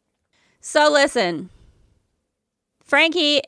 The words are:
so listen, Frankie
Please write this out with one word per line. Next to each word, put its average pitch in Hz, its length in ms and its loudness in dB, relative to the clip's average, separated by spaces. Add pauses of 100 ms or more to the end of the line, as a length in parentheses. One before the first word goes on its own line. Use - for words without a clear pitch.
(600)
so 302 280 0
listen, 233 600 0 (1300)
Frankie 294 680 0